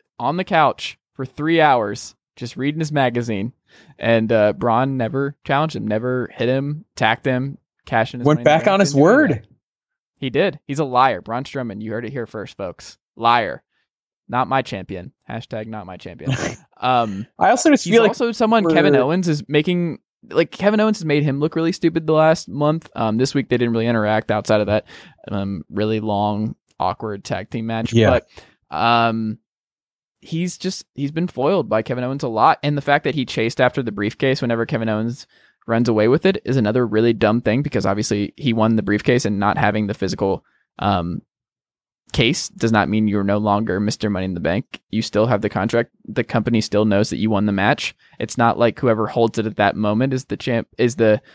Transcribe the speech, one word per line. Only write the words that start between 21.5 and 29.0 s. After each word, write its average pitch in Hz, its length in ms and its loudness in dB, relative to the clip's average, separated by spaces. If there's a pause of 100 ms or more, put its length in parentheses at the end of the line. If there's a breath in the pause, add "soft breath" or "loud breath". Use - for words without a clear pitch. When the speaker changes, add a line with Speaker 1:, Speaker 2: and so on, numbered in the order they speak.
Speaker 1:
really 165 160 0
stupid 165 340 -2
the 160 60 2
last 156 340 4
month. 147 480 -2
Um, 110 220 0
this 131 180 0
week 135 140 -2
they 123 80 2
didn't 120 160 0
really 113 140 0
interact 110 440 0
outside 107 300 2
of 101 60 -2
that, 104 180 0 (420 loud breath)
um, 98 420 -6
really 107 300 -2
long, 104 560 -2 (240)
awkward 101 460 -6
tag 98 240 -6
team 113 160 -8
match. 113 260 -4
Speaker 2:
Yeah. 113 300 4 (500 soft breath)
Speaker 1:
But, - 20 -18
um, 113 640 0 (840)